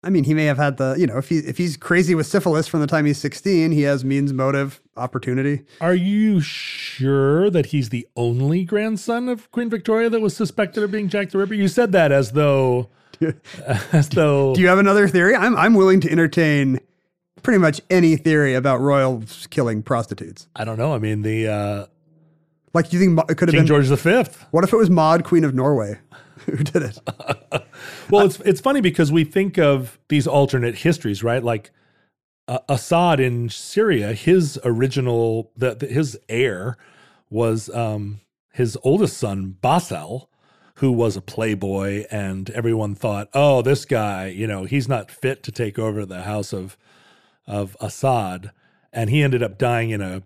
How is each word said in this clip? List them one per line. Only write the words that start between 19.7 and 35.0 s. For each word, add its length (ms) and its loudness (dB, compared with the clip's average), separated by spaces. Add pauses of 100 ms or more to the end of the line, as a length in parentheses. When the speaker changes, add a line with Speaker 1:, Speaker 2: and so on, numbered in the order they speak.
Speaker 1:
prostitutes. 720 -6
Speaker 2:
I 80 -8
don't 140 -6
know. 160 0
I 60 -4
mean, 240 -4
the, 260 -2
uh, 360 -4 (880)
Speaker 1:
Like, 160 2
do 60 -4
you 80 4
think 120 4
Mo-, 140 2
it 80 0
could 120 2
have 40 2
Speaker 2:
King 80 6
Speaker 1:
been 60 4
Speaker 2:
George 220 4
the 80 2
fifth? 540 0
Speaker 1:
What 120 2
if 80 0
it 60 2
was 120 4
Maud, 360 4
Queen 180 4
of 100 0
Norway, 460 0 (220)
<laughs> 240 -20
who 180 -2
did 200 -2
it? 200 -12
Speaker 2:
<laughs> 60 -8 (1000)
Well, 160 6
it's, 160 0
it's 180 2
funny 220 2
because 300 2
we 120 4
think 360 -2
of 400 2 (100)
these 180 2
alternate 480 0
histories, 480 -2
right? 200 -2
Like, 280 -4 (760)
uh, 100 -6 (100)
Assad 520 2
in 300 -2
Syria, 640 -2
his 520 2
original, 880 -2